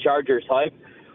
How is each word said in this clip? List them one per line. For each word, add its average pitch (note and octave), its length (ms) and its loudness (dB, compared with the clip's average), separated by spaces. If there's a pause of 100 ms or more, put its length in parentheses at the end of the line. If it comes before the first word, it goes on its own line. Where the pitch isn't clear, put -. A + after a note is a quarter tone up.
Chargers C3+ 480 0
hype. C#3+ 240 0 (400)